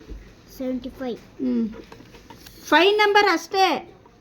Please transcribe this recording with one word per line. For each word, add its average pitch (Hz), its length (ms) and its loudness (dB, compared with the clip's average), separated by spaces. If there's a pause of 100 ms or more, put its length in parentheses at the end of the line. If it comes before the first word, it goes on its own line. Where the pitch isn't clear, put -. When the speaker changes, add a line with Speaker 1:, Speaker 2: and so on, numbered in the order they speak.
(540)
Speaker 1:
ಸೆವೆಂಟಿ 254 360 -8
ಫೈವ್. 240 300 -10 (200)
Speaker 2:
ಹ್ಮ್. 240 280 -2 (960)
ಫೈವ್ 392 360 4
ನಂಬರ್ 415 300 4
ಅಷ್ಟೇ. 370 380 0 (540)